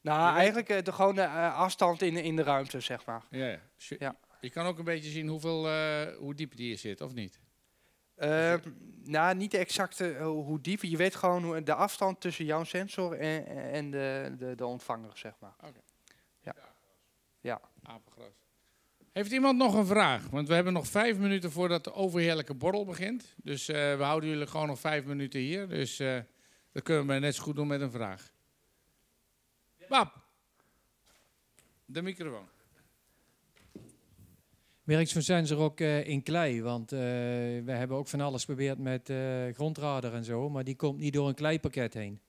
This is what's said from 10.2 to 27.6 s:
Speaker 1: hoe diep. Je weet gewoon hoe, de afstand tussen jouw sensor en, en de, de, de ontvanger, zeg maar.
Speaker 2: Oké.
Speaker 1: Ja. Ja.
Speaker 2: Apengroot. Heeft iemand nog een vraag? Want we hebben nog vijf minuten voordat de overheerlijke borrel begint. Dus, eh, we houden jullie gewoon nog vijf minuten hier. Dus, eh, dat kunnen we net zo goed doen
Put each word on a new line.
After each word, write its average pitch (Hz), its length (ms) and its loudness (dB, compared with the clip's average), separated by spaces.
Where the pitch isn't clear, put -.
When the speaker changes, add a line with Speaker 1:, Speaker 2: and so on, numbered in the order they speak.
Speaker 1:
hoe 151 360 -2
diep. 175 220 -2
Je 165 140 -2
weet 185 180 4
gewoon 180 300 2
hoe, 160 180 -2
de 151 120 2
afstand 190 460 0
tussen 170 240 -4
jouw 156 200 0
sensor 180 540 -4
en, 156 280 -2
en 147 180 -4
de, 135 480 -4
de, 127 160 -6
de 123 120 -6
ontvanger, 117 480 -6
zeg - 240 -14
maar. 98 160 -20
Speaker 2:
Oké. 131 160 -18
Speaker 1:
Ja. - 140 -12
Ja. 120 200 -6
Speaker 2:
Apengroot. 113 580 -20
Heeft 202 200 -4
iemand 262 260 6
nog 247 160 6
een 208 120 6
vraag? 180 440 4
Want 143 180 -2
we 165 60 6
hebben 175 180 4
nog 160 140 0
vijf 214 320 2
minuten 196 340 0
voordat 170 320 0
de - 80 -10
overheerlijke 170 640 0
borrel 185 300 0
begint. 196 520 -8
Dus, - 320 -8
eh, 156 60 -2
we 139 60 0
houden 156 280 2
jullie 147 160 -2
gewoon 156 200 -2
nog 143 140 -4
vijf 151 240 0
minuten 139 360 -4
hier. 180 280 -4
Dus, 151 300 -2
eh, 131 200 0
dat 143 100 -8
kunnen 151 240 2
we 139 120 2
net 139 160 0
zo - 80 -8
goed 147 140 -4
doen 147 100 0